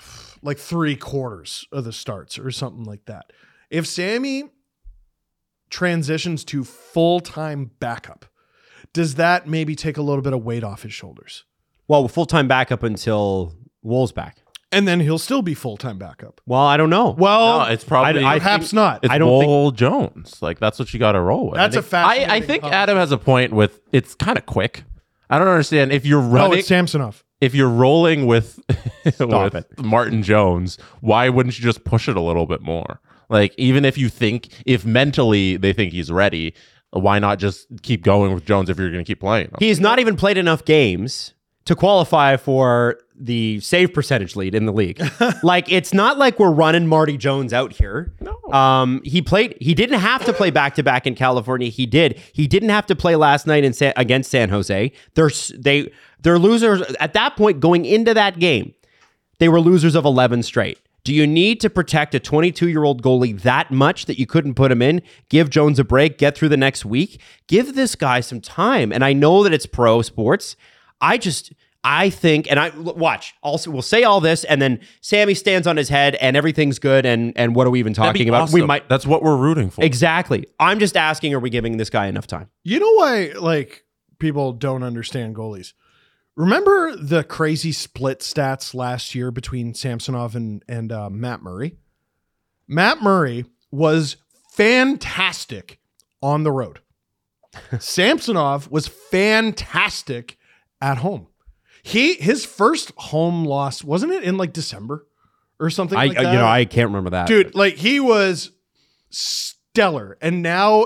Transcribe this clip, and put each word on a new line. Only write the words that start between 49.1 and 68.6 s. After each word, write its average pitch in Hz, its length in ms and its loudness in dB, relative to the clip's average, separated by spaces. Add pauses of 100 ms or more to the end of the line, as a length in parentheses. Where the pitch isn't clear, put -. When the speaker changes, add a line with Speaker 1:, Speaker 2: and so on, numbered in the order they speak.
Speaker 2:
played, 202 400 0
he 160 120 0
didn't 240 260 2
have 240 260 -2
to - 80 0
play 185 180 0
back-to-back 139 540 0
in 127 100 -2
California. 127 540 -2
He 127 160 -4
did. 131 320 2 (160)
He 151 140 0
didn't 196 220 2
have 208 180 0
to 190 80 0
play 170 220 2
last 143 280 2
night 151 200 4
in 127 80 2
Sa-, 139 240 0
against 127 340 0
San 117 180 2
Jose. 101 420 -2 (240)
They're 160 120 4
s-, - 300 -6
they, 139 340 0 (300)
they're 170 180 4
losers 214 420 4 (180)
at 151 140 -4
that 233 220 0
point 208 240 2
going 170 260 4
into 220 280 2
that 202 260 0
game. 160 340 0 (640)
They 165 100 6
were 165 120 6
losers 165 340 4
of 151 100 2
eleven 127 380 2
straight. - 360 -4 (240)
Do 139 100 -4
you 151 140 4
need 185 340 2
to 220 80 0
protect 151 460 -2
a 127 40 0
twenty-two-year-old 156 840 0
goalie 127 380 2
that 127 300 0
much 139 340 2
that - 120 -6
you 127 80 -2
couldn't 139 300 -2
put 131 160 2
him 120 100 2
in? 160 200 2 (280)
Give 156 200 4
Jones 151 280 2
a 135 60 2
break, 135 340 2
get 143 200 0
through 156 120 0
the 147 80 4
next 135 280 0
week. 123 340 -4 (280)
Give 254 280 0
this 269 200 -2
guy 123 260 0
some 120 200 -12
time. 175 520 -2